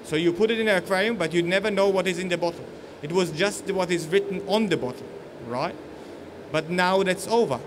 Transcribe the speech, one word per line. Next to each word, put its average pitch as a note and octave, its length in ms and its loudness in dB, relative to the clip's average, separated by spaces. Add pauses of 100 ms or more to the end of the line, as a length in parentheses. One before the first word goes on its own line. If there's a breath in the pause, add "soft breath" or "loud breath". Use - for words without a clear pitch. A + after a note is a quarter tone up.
So - 120 -4
you E3 180 4
put G#3 180 4
it A3+ 80 2
in A3 80 2
an G3+ 100 4
aquarium, F#3+ 380 2
but E3 180 -2
you'd F3 120 4
never G3 260 2
know G3 160 4
what F#3+ 200 2
is F3+ 120 -2
in F#3 80 -4
the E3+ 100 0
bottle. E3+ 280 -2 (360 loud breath)
It D3 100 -8
was F3 200 2
just F#3+ 400 -2
what F#3 200 0
is E3 160 0
written F#3+ 400 0
on G#3+ 200 2
the E3 100 2
bottle, B2 280 -6 (420)
right? B2+ 280 -4 (760 loud breath)
But D#3 180 -2
now F3+ 340 4
that's F#3 240 0
over. G3+ 400 2